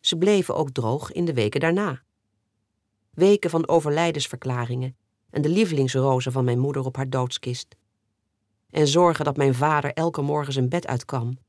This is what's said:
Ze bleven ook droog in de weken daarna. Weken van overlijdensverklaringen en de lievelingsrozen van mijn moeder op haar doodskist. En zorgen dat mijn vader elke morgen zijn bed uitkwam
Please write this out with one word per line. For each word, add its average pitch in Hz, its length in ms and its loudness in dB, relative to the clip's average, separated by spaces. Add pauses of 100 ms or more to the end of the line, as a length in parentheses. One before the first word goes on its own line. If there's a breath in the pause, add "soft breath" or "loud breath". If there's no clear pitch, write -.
Ze - 160 -2
bleven 190 400 2
ook 143 140 -2
droog 127 420 -4
in 175 120 -2
de 165 100 -2
weken 117 260 0
daarna. 170 420 0 (1080)
Weken 190 400 4
van 165 180 0
overlijdensverklaringen 135 1300 -2 (340)
en 147 120 -2
de 147 60 0
lievelingsrozen 135 840 2
van 131 120 0
mijn 123 140 0
moeder 139 260 0
op 127 120 -8
haar 135 140 -6
doodskist. 127 680 -6 (920)
En 151 180 2
zorgen 160 360 4
dat 143 120 -2
mijn 139 180 4
vader 143 380 0
elke 160 300 -2
morgen 143 300 -2
zijn 131 160 0
bed 170 180 -4
uitkwam 123 520 -4 (100)